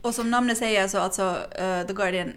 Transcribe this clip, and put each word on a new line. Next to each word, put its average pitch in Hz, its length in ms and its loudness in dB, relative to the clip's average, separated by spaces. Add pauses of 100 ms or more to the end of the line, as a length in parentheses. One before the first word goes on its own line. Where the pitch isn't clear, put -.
Och 233 120 -2
som 233 160 -2
namnet 240 280 2
säger 214 300 2
så 196 100 0
alltså, 185 240 0 (300)
eh, 180 340 -2
The 185 60 -6
Guardian, 185 440 0